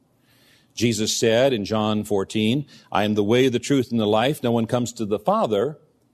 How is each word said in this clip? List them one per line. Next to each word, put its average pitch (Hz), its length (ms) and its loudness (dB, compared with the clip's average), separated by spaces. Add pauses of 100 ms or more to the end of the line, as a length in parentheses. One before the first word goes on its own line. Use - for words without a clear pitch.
(800)
Jesus 110 400 -2
said 123 360 4
in 104 120 -2
John 107 380 -2
fourteen, 110 640 -2 (260)
"I 98 120 0
am 107 120 0
the 104 80 2
way, 123 260 4
the 117 100 0
truth, 135 320 0
and 117 80 0
the 110 60 0
life. 110 380 0
No 120 80 0
one 117 160 0
comes 120 260 -2
to 113 120 -8
the 101 140 -2
Father 151 600 0 (340)